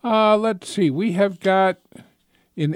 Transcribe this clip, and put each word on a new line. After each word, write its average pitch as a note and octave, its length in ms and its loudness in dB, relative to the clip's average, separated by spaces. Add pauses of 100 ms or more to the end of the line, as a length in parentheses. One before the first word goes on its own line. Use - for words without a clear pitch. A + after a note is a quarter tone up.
Uh, A3 340 2
let's G#3+ 320 -4
see. F3 220 0
We F3+ 220 -2
have F#3+ 260 -2
got, F#3+ 380 0 (800)
in D#3 200 -2